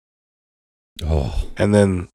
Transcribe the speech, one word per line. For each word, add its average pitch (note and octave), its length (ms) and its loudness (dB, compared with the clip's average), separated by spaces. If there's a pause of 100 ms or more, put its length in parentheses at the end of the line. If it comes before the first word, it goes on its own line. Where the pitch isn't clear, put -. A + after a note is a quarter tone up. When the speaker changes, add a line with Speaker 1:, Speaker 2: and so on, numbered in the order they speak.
(1040)
Speaker 1:
Oh. D2+ 440 -2 (100)
Speaker 2:
And G2+ 160 0
then G2 420 2